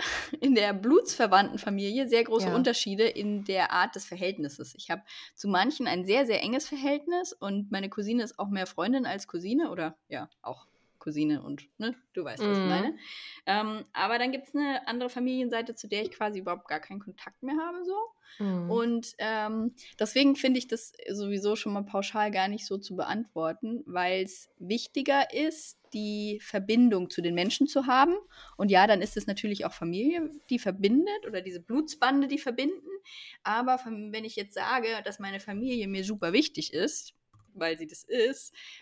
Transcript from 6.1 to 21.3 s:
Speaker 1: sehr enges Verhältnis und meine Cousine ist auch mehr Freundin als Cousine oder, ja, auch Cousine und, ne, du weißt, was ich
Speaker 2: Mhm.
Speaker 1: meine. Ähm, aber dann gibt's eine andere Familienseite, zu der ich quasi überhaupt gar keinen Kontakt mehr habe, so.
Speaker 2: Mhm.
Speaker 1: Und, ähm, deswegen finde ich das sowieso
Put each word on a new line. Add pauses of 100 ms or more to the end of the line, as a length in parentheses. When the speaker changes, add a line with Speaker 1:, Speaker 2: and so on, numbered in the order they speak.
Speaker 1:
sehr
enges
Verhältnis
und
meine
Cousine
ist
auch
mehr
Freundin
als
Cousine
oder, (100)
ja, (140)
auch (320)
Cousine
und, (120)
ne, (180)
du
weißt,
was
ich
Speaker 2:
Mhm.
Speaker 1:
meine. (500)
Ähm, (100)
aber
dann
gibt's
eine
andere
Familienseite,
zu
der
ich
quasi
überhaupt
gar
keinen
Kontakt
mehr
habe,
so. (420)
Speaker 2:
Mhm.
Speaker 1:
Und,
ähm, (260)
deswegen
finde
ich
das (160)
sowieso